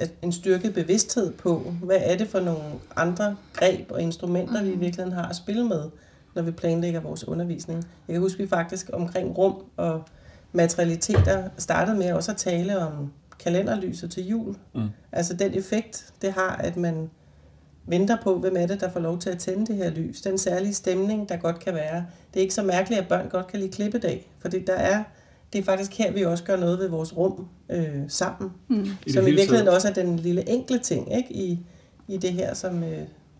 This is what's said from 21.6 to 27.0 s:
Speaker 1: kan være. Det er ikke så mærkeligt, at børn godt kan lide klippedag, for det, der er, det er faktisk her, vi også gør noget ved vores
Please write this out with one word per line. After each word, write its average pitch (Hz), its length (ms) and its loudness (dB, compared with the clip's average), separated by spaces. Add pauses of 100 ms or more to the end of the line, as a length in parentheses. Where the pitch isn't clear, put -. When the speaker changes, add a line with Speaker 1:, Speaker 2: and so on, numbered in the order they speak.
Speaker 1:
kan 180 140 -4
være. 160 300 -4 (300)
Det 190 60 2
er - 20 4
ikke 190 120 0
så 220 80 0
mærkeligt, 190 380 2
at 175 80 -6
børn 180 200 0
godt 180 180 -2
kan 202 140 -6
lide 190 120 -4
klippedag, 208 640 -2
for - 100 -8
det, 185 180 -2
der 190 80 2
er, 185 280 2 (500)
det 208 60 -2
er 196 40 0
faktisk 190 360 0
her, 208 140 2
vi 196 120 2
også 170 200 0
gør 196 120 2
noget 180 220 2
ved 190 100 0
vores 160 280 -4